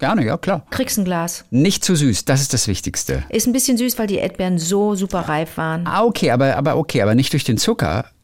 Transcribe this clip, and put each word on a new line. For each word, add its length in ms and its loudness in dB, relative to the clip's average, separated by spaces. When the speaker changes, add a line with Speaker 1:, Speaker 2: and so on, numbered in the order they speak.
Speaker 1:
gerne, 260 0
ja, 100 -2
klar. 340 -4
Speaker 2:
Kriegst 280 -2
ein 60 2
Glas. 460 -4
Speaker 1:
Nicht 340 2
zu 100 2
süß, 300 2
das 160 2
ist 120 -2
das 140 0
Wichtigste. 640 -4
Speaker 2:
Ist 180 0
ein 60 4
bisschen 240 2
süß, 240 -2
weil 80 -2
die 80 0
Erdbeeren 420 -2
so 380 0
super 240 -2
reif 360 -4
waren. 300 -4
Speaker 1:
Ah, 160 0
okay, 300 2
aber, 240 2
aber 200 0
okay, 260 0
aber 120 4
nicht 180 2
durch 120 0
den 120 2
Zucker 500 0